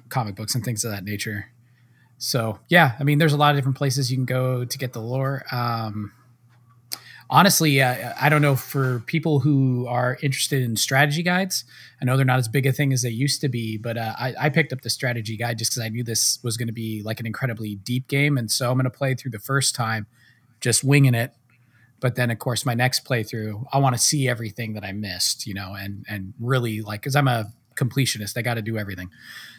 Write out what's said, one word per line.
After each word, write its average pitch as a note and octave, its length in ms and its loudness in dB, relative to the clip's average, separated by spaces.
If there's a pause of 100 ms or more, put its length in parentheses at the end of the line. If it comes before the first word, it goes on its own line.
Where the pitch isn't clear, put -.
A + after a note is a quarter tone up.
comic G#2 260 -4
books A2 180 -6
and G#2+ 120 -2
things A2+ 180 -2
of A2+ 80 -4
that F#2+ 140 -8
nature. G#2 420 -6 (680)
So, A2+ 500 -2
yeah, D#3 320 6
I C#3+ 40 -2
mean, D3 160 4
there's D#3+ 120 6
a D3 60 2
lot D3 180 4
of - 20 2
different C3+ 200 0
places C3+ 340 0
you C3 60 0
can C3 80 0
go B2+ 400 0
to A#2+ 120 -6
get B2+ 140 -4
the A#2 80 -10
lore. C3+ 500 -4
Um, A2+ 600 -4 (1160)
honestly, D3+ 520 6
uh, B2+ 380 0
I - 80 4
don't D3+ 140 6
know, C#3 160 4
for B2+ 480 -2
people D3+ 340 0
who C3 480 4
are B2 340 0
interested C#3 400 0
in A#2 140 -2
strategy D3 480 2
guides, F#3 400 0 (380)
I C3 40 -2
know B2+ 120 2
they're C3+ 80 4
not B2+ 120 4
as A#2 120 0
big C3+ 160 0
a C3+ 80 4
thing C#3 180 2
as B2+ 100 0
they B2 100 -2
used C3+ 300 0
to D3 60 0
be, A2+ 300 -4
but, A2+ 180 -6
uh, A2 240 -4
I, B2+ 180 -4
I D3 120 0
picked D#3 240 0
up B2+ 80 -8
the A2+ 80 -6
strategy A2+ 480 -4
guide A#2 200 -4
just A2 160 -2
'cause A#2+ 80 -4
I A2 60 -6
knew A#2 160 -4
this - 400 0
was A2+ 140 -2
gonna A#2 160 -4
be, A2 280 -6
like, A2 200 -6
an A2+ 40 -6
incredibly A2 500 -4
deep B2 340 -4
game. C#3 280 2
And A2+ 140 -4
so B2 180 0
I'm B2+ 80 2
gonna C3 120 2
play C3 260 -2
through B2+ 160 -6
the G2+ 80 -10
first C3+ 340 0
time A2 320 -2 (540)
just - 240 2
winging C3+ 320 6
it. A#2 180 -2 (680)
But B2 140 0
then, A#2+ 160 0
of A2 80 -4
course, - 260 -2
my B2 80 0
next B2 320 0
playthrough, A2 640 -4
I C#3 80 2
wanna B2+ 180 4
see C3+ 300 2
everything A2+ 460 -4
that G#2 100 -8
I G2 80 -8
missed, - 560 -4
you G2+ 80 -6
know, F#2+ 180 -8
and, G2 340 -10
and G2+ 320 -10
really, A#2 420 0
like, G#2+ 200 -10
'cause C#3 140 -2
I'm C#3+ 120 6
a A2+ 240 0 (240)
completionist, A#2 600 -2
I A#2 60 -2
gotta A#2 180 -2
do A2 160 -4
everything. G2+ 320 -8 (500)